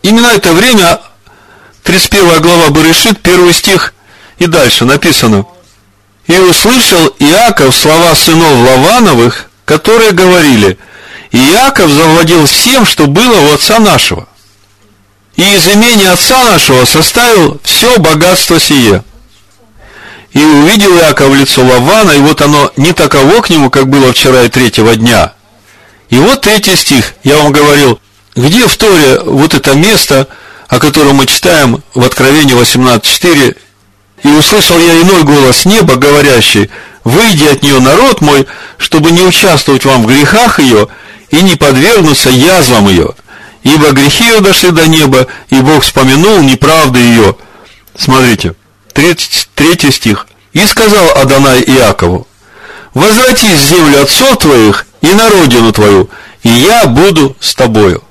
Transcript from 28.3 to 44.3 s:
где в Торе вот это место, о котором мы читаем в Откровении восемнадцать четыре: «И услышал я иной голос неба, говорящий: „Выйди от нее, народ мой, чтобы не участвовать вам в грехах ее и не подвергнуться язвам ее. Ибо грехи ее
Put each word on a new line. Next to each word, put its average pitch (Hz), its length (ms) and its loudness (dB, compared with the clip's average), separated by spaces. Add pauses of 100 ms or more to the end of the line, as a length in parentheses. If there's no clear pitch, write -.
где 170 320 0
в - 120 -2
Торе 160 480 0
вот 139 280 -2
это 139 200 -2
место, 147 560 0 (400)
о 123 100 -2
котором 139 380 0
мы 131 80 0
читаем 147 580 -2 (100)
в 123 120 -2
Откровении 135 480 0
восемнадцать 120 580 0
четыре: 143 460 -2 (680)
«И 143 60 0
услышал 170 500 0
я 165 220 2
иной 180 220 2
голос 143 420 0
неба, 175 320 0
говорящий: 135 760 0 (320)
„Выйди 165 400 0
от 147 180 0
нее, 139 200 0
народ 202 400 0
мой, 143 260 0 (300)
чтобы 160 340 -2
не 180 120 2
участвовать 160 600 0
вам 131 200 0
в 107 40 -2
грехах 147 520 0
ее 110 280 2 (440)
и 160 100 0
не 185 160 0
подвергнуться 147 720 0
язвам 127 580 0
ее. 87 280 -2 (480)
Ибо 147 280 0
грехи 139 320 0
ее 226 160 2